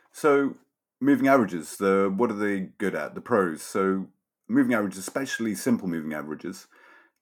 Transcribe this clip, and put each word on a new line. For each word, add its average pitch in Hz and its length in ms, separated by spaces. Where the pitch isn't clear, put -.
So 143 420
moving 135 260
averages, 92 500
the, 98 400
what 117 140
are 107 40
they 101 340
good 95 160
at? 76 200
The - 60
pros. 92 420
So 95 440
moving 123 260
averages, 98 240
especially 113 560
simple 104 340
moving 80 240
averages, 76 540